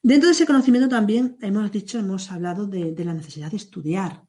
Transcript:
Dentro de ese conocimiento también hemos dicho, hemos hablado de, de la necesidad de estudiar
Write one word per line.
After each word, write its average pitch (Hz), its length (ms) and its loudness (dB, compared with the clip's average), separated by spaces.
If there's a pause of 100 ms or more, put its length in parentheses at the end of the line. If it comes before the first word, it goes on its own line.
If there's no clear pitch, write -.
Dentro 285 260 6
de 339 60 6
ese 330 120 4
conocimiento 262 420 4
también 240 540 0
hemos 208 300 -2
dicho, 208 260 -8
hemos 190 340 -6
hablado 175 360 -6
de, 175 240 -6
de 170 140 -8
la 170 80 -4
necesidad 151 360 -10
de 208 80 -8
estudiar 175 720 -6